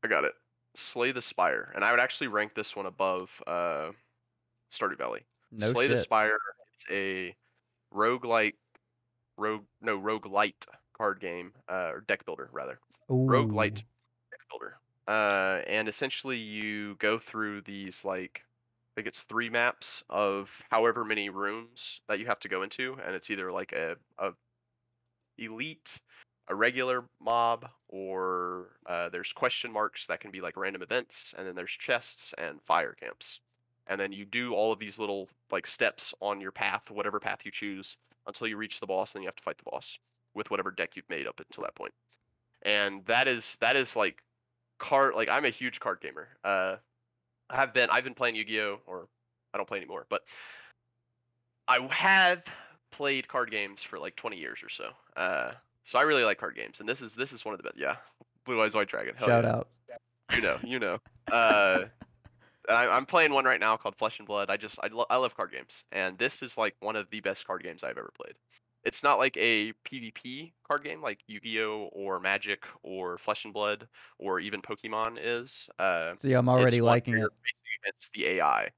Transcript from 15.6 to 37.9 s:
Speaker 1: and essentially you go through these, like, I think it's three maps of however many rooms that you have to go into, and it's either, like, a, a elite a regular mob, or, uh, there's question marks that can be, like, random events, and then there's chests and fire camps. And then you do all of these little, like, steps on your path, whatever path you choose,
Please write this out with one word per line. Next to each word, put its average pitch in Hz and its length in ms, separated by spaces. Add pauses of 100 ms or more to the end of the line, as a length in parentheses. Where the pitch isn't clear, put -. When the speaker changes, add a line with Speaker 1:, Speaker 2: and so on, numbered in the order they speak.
Speaker 1:
and 110 220
essentially 131 480
you 107 640
go 107 200
through 104 420
these, 98 440
like, 92 380
I - 520
think 104 120
it's - 160
three 113 260
maps - 600
of 98 400 (200)
however 117 360
many 104 240
rooms 107 800
that 104 120
you 110 80
have 110 140
to 101 80
go 92 120
into, 131 440
and 95 100
it's - 140
either, 95 220
like, 90 220
a, 82 220 (240)
a 95 120 (1040)
elite 117 600 (540)
a 95 40
regular 123 500 (140)
mob, 117 480 (200)
or, 92 1000
uh, 87 240
there's 87 240
question 123 380
marks 107 340
that 87 140
can 104 120
be, 92 100
like, 87 160
random 95 240
events, 120 560
and 95 100
then 90 80
there's 90 160
chests - 680
and 76 240
fire - 320
camps. - 460 (480)
And 98 120
then 98 120
you 101 140
do 117 280
all 107 180
of 101 80
these 104 200
little, 101 300 (200)
like, 95 160
steps - 540
on 190 200
your - 120
path, - 400
whatever 101 280
path 98 260
you 101 60
choose, 98 460 (300)